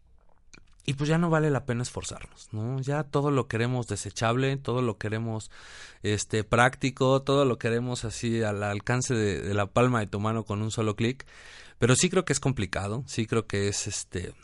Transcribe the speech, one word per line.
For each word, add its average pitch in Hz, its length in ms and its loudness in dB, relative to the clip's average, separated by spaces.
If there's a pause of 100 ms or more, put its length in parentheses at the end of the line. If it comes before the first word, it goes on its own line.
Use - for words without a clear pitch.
(880)
y 135 60 0
pues 147 120 -2
ya 160 120 4
no 170 100 2
vale 156 220 4
la 127 140 0
pena 120 180 -2
esforzarnos, - 680 -12
¿no? 117 300 -4
Ya 143 220 -2
todo 143 260 0
lo 131 180 2
queremos 120 380 0
desechable, 120 720 0
todo 127 240 -2
lo 117 160 -2
queremos, 110 540 -4 (500)
este, 104 420 0
práctico, 131 760 4
todo 139 240 4
lo 120 140 0
queremos 120 460 -2
así 113 360 -2
al 104 220 -2
alcance 120 500 0
de, 104 260 2
de 101 140 -4
la 101 140 0
palma 123 320 4
de 104 80 -2
tu 101 120 -4
mano 110 260 0
con 104 180 -2
un 110 80 -4
solo 107 240 -2
clic. 120 320 -2 (500)
Pero 123 180 6
sí 180 140 4
creo 180 160 2
que 147 80 2
es - 60 0
complicado, 104 680 -2
sí 110 220 -2
creo 113 180 0
que 101 220 -2
es, - 180 -2
este, - 480 -8 (100)